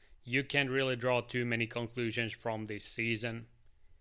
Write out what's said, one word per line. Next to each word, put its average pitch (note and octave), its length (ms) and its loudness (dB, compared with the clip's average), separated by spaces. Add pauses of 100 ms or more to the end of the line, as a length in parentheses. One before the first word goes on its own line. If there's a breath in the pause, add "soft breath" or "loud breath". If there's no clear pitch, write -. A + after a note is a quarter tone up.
(240 soft breath)
you C3 200 2
can't C#3 240 2
really C3 280 2
draw B2 260 4
too A#2+ 240 0
many A#2 200 2
conclusions A#2 640 -2
from A2 340 -4
this G#2 180 -6
season. A2+ 640 -2 (540)